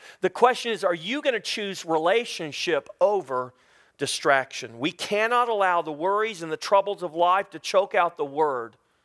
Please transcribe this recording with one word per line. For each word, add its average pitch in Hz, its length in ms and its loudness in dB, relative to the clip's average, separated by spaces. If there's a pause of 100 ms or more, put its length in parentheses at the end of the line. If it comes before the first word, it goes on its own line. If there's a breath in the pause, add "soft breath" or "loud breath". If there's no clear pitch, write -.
(220 loud breath)
The 185 80 2
question 240 420 2
is, 196 140 -4
are 175 100 0
you 202 260 -6
gonna 240 200 -2
choose 202 420 -6
relationship 165 1040 -2 (140)
over 135 520 0 (440 soft breath)
distraction? 131 800 -2
We 156 140 -4
cannot 226 560 0
allow 190 320 2
the 156 100 -4
worries 190 500 -2
and 160 120 -8
the - 20 -4
troubles 196 480 2
of 160 100 -6
life 180 360 2
to 160 100 -14
choke 196 360 2
out 170 200 2
the 151 80 -4
word. 139 540 -2 (280)